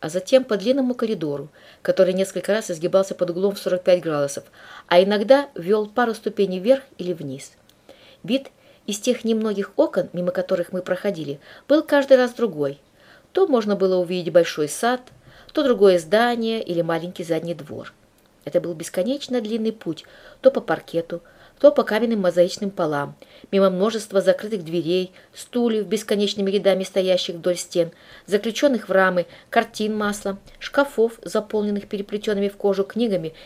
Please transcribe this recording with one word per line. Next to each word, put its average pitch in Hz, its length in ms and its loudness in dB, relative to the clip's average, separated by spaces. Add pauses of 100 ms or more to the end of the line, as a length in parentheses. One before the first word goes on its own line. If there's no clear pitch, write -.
а - 80 -8
затем 185 360 2
по 226 120 -2
длинному 247 380 -2
коридору, 160 560 -6 (320)
который 185 320 2
несколько 190 380 -2
раз 220 180 -4
изгибался 180 440 0
под 175 160 -2
углом 190 240 -2
в - 40 -14
сорок 180 260 -2
пять 180 160 4
градусов, 143 440 -4 (440)
а 180 140 8
иногда 214 520 4
вёл 208 320 -2
пару 226 280 0
ступеней 196 440 -2
вверх 254 240 4 (140)
или 180 160 -6
вниз. 143 400 -10 (720)
Вид 254 260 -2 (380)
из 208 120 -6
тех 247 260 -2
немногих 214 520 -2
окон, 214 380 0
мимо 175 180 -4
которых 180 400 -2
мы 185 80 -4
проходили, 175 600 -4 (280)
был 302 140 4
каждый 277 340 6
раз 247 160 2
другой. 151 480 -4 (520)
То 381 140 2
можно 214 300 0
было 185 200 2
увидеть 175 360 -2
большой 165 360 4
сад, 247 340 -2 (500)
то 311 100 0
другое 202 360 6
здание 226 640 0
или 170 180 -2
маленький 165 440 -4
задний 165 300 -4
двор. 143 380 -14 (520)
Это 170 160 -2
был 170 120 -4
бесконечно 233 680 -4
длинный 220 320 -4
путь, 170 320 -10 (360)
то 262 100 6
по - 100 2
паркету, 165 600 -6 (380)
то 285 100 10
по - 140 4
каменным 220 360 0
мозаичным 180 500 2
полам, 147 440 -2 (380)
мимо 196 180 4
множества 202 500 0
закрытых 185 440 0
дверей, 175 480 -2 (200)
стульев, 226 540 -2
бесконечными 202 640 -2
рядами 190 320 2
стоящих 185 540 -2
вдоль 175 200 -2
стен, 170 360 -4 (340)
заключённых 220 640 0
в 185 40 -2
рамы, 185 340 2 (220)
картин 214 480 -2
маслом, 208 440 -4 (180)
шкафов, 226 640 0
заполненных 208 640 -4
переплетёнными 202 600 -4
в 202 80 -10
кожу 196 260 0
книгами 196 500 -2 (140)